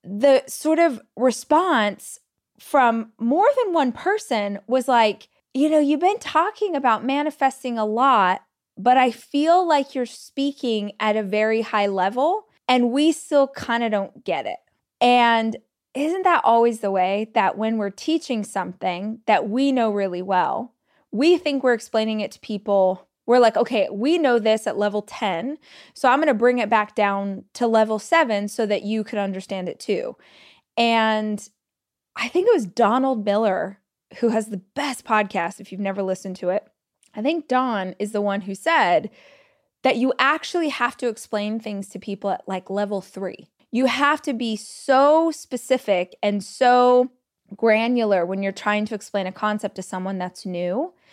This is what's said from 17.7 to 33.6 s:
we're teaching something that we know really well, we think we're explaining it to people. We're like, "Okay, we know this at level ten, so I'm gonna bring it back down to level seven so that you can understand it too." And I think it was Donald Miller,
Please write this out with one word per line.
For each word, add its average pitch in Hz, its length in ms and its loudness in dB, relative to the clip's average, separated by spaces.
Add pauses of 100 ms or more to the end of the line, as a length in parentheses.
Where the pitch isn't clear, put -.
we're 202 120 -2
teaching 254 540 -4
something 185 840 -6
that 202 220 2
we 269 240 0
know 233 180 0
really 196 320 -4
well, 185 520 -2 (360)
we 311 280 4
think 277 240 -4
we're 254 100 2
explaining 220 480 -2
it 208 120 -6
to - 80 -20
people. 196 680 0 (160)
We're 240 140 4
like, 233 180 4
"Okay, 226 340 0
we 269 280 0
know 254 200 2
this 220 280 0
at 180 120 -4
level 208 240 -2
ten, 208 560 -6 (360)
so - 140 0
I'm 269 120 4
gonna 302 140 4
bring 247 240 2
it 214 120 -2
back 214 240 0
down 196 500 -2 (100)
to 247 120 -2
level 220 320 2
seven 220 500 0
so 220 180 -4
that 202 160 -2
you 214 220 -2
can 208 140 -8
understand 190 520 -6
it - 100 -12
too." - 360 -4 (600)
And 220 680 0 (680)
I - 140 -8
think 359 180 0
it 466 80 6
was 247 120 0
Donald 233 580 0
Miller, 202 540 -2 (400)